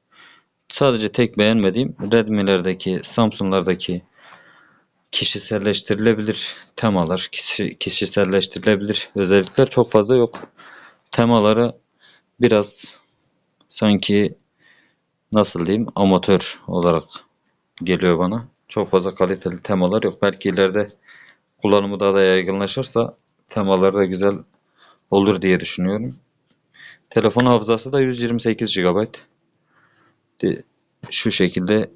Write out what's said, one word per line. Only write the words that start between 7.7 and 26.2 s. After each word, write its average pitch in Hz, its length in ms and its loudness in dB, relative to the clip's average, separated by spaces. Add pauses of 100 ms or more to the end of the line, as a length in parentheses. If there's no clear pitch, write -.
kişiselleştirilebilir 98 1400 -2
özellikler 98 560 2
çok - 200 0
fazla 110 260 2
yok. 117 180 2 (760)
Temaları 117 640 2 (640)
biraz 110 580 0 (720)
sanki 104 640 0 (1000)
nasıl 98 340 0
diyeyim, 104 280 0
amatör 95 720 2
olarak 87 380 0 (800)
geliyor 90 360 0
bana. 101 300 -4 (200)
Çok 104 200 -4
fazla 92 260 0
kaliteli 92 480 -4
temalar 95 400 0
yok. 98 200 -4
Belki 101 260 -2
ileride 98 400 0 (720)
kullanımı 101 380 0
daha 98 140 2
da 98 80 4
yaygınlaşırsa 98 920 0 (320)
temaları 95 480 2
da 101 80 4
güzel 95 300 0 (760)
olur 95 320 2
diye 92 180 2
düşünüyorum. 104 560 -4 (920)